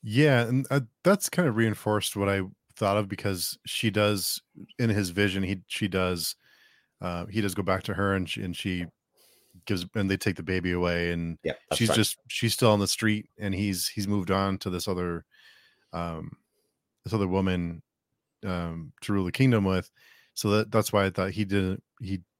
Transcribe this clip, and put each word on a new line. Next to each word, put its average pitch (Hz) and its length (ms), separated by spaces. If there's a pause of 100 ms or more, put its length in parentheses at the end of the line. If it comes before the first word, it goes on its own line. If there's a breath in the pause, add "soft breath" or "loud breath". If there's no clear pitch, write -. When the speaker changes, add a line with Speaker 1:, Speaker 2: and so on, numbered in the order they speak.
Speaker 1:
Yeah, 120 460
and, 127 220
uh, 139 120 (220)
that's 196 260
kind 180 180
of 110 80
reinforced 107 600
what 98 100
I 98 140 (340)
thought 101 220
of, 104 100
because 95 580
she - 240
does, 104 520 (360)
in 117 120
his 98 220
vision, 98 320
he, 92 240
she - 200
does, 90 480 (640 soft breath)
uh, 87 260
he 107 140
does 95 140
go 101 80
back 92 200
to 101 100
her, 98 220
and 90 140
she, - 140
and 90 120
she 90 320 (760 soft breath)
gives, 90 200 (100)
and 98 160
they 98 60
take 92 200
the 82 60
baby 90 280
away, 87 400
and 85 320
Speaker 2:
Yeah, 76 100 (160)
that's - 100
Speaker 1:
she's 113 100
Speaker 2:
right. 76 100
Speaker 1:
just, - 180 (120)
she's - 240
still 113 180
on 104 80
the 98 80
street, 107 420 (100)
and 101 160
he's, 95 320
he's 101 200
moved 98 240
on 98 280
to 101 100
this 90 180
other, 90 380 (680 soft breath)
um, 85 380 (720)
this - 80
other 101 160
woman, 90 540 (600)
um, 85 560
to 104 120
rule 98 120
the 87 80
kingdom 120 320
with. 95 260 (440 soft breath)
So - 160
that, 104 200
that's 107 220
why 101 120
I 95 60
thought 95 200
he 104 140
didn't, 95 380 (180)
he, 95 220 (160)